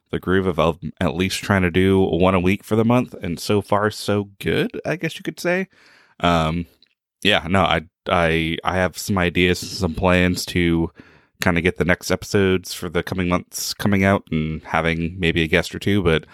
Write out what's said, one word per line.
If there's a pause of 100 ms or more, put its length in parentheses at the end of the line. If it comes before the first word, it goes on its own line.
(100)
the
groove
of,
of (200)
at
least
trying
to
do
one
a
week
for
the
month,
and
so
far,
so (100)
good,
I
guess
you
could
say. (500)
Um, (560)
yeah,
no,
I, (260)
I,
I
have
some
ideas,
some
plans
to (500)
kinda
get
the
next
episodes
for
the
coming
months
coming
out
and
having
maybe
a
guest
or
two,
but